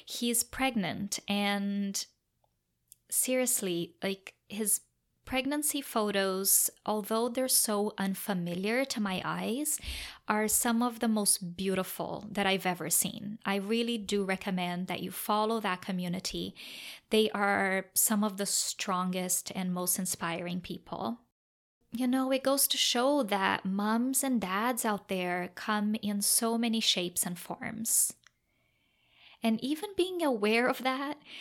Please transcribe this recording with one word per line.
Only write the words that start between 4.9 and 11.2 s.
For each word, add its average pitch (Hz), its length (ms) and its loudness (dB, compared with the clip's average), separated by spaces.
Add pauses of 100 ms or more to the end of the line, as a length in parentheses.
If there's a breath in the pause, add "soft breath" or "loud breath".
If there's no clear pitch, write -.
pregnancy 277 560 -2
photos, 196 920 2 (160)
although 220 420 0
they're 254 200 -2
so 208 500 2
unfamiliar 196 840 -2
to 262 160 -2
my 190 240 -2
eyes, 196 560 -2 (480 loud breath)
are 214 180 4
some 226 360 2
of 240 180 0
the 240 80 4
most 202 480 2